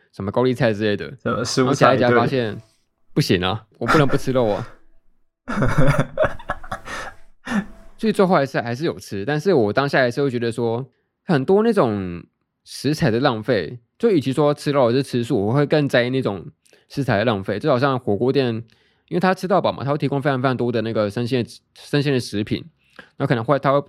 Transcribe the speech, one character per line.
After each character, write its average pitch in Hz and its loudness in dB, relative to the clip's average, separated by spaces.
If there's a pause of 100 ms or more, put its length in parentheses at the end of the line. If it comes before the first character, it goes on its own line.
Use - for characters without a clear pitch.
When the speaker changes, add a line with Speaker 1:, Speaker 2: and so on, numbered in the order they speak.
(120)
Speaker 1:
什 98 -10
么 98 -4
高 120 0
丽 127 0
菜 117 0
之 104 -4
类 104 0
的。 82 -10
Speaker 2:
什 117 -4
么 113 -4
蔬 - -
菜， 131 -2
Speaker 1:
然 - 0
后 139 2
加 131 6
一 - 0
加， 120 4
Speaker 2:
对。 120 4
Speaker 1:
发 120 2
现 120 -2 (560)
不 - 0
行 92 2
啊， 95 -4 (120)
我 120 -6
不 160 4
能 143 6
不 143 2
吃 - -2
肉 123 2
啊。 104 -2 (760)
Speaker 2:
<laughs> - -6 (2500)
Speaker 1:
所 226 0
以 208 2
最 202 4
后 185 2
还 143 4
是， 139 -4
还 117 -4
是 143 -4
有 110 -4
吃， 101 -8
但 147 0
是 190 2
我 113 4
当 135 2
下 147 0
还 127 4
是 131 -4
会 139 0
觉 120 -4
得 117 -2
说， 117 -4 (320)
很 139 0
多 196 4
那 233 2
种 104 0 (400)
食 - -4
材 147 2
的 110 0
浪 123 0
费， 110 -2 (200)
就 233 2
与 190 4
其 131 -2
说 147 2
吃 - -6
肉 139 4
还 113 2
是 139 2
吃 123 -2
素， 110 0
我 113 0
会 143 2
更 151 2
在 123 2
意 123 -4
那 131 -2
种 98 -4 (420)
食 139 -6
材 104 0
的 110 2
浪 101 0
费。 101 -4
就 147 -4
好 131 2
像 135 0
火 104 -2
锅 123 0
店， 123 0 (540)
因 165 -4
为 180 0
他 185 2
吃 185 -10
到 175 2
饱 113 0
嘛， 87 -6
他 135 -2
会 143 0
提 143 -2
供 139 -2
非 147 0
常， 131 0
非 127 0
常 131 0
多 120 -2
的 113 0
那 110 -4
个 107 0
生 120 -4
鲜、 120 0 (300)
生 - -2
鲜 147 -2
的 131 2
食 107 -4
品， 104 -6 (540)
然 139 -4
后 - -
可 139 2
能 113 -2
会， 143 2
他 139 0
会 143 2